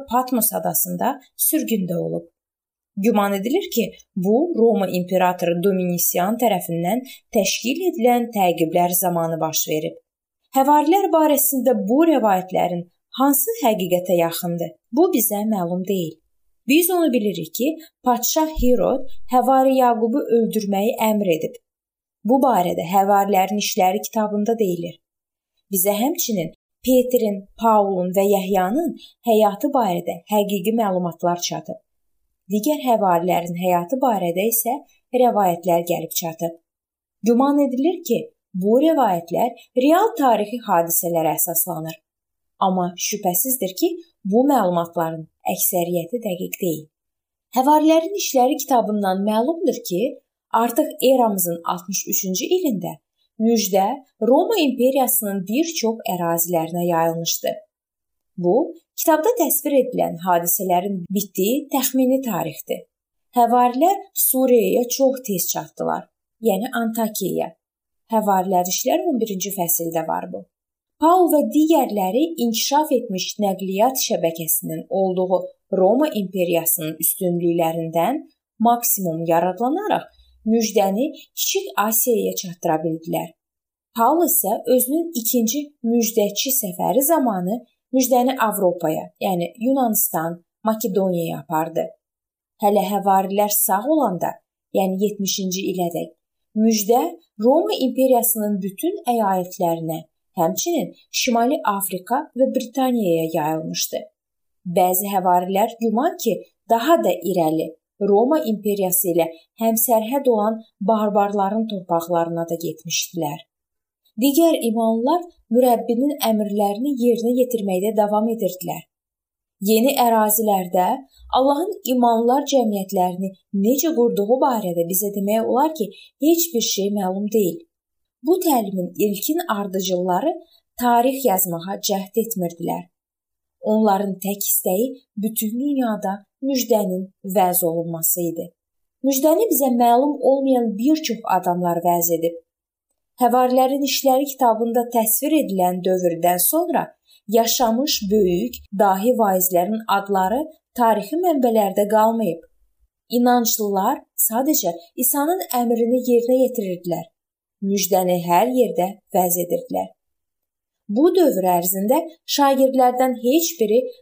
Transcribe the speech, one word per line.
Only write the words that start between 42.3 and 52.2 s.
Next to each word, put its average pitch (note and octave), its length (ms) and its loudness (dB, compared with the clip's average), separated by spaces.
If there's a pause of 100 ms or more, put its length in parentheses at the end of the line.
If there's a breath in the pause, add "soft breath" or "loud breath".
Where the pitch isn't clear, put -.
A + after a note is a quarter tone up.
Amma F#3 320 0
şübhəsizdir G3 800 -4
ki, E4+ 160 0 (320 loud breath)
bu G#3 240 2
məlumatların E3+ 800 0 (200)
əksəriyyəti F3 800 -2
dəqiq F3+ 340 -6
deyil. D#3 280 -4 (720)
Həvarilərin D#4 600 4
İşləri B3+ 420 2
kitabından G3+ 680 0
məlumdur A#3+ 580 0
ki, F3+ 200 -4 (520)
artıq A#3+ 460 0
eramızın G3+ 600 2
altmış F3+ 440 -6
üçüncü F#3+ 400 -4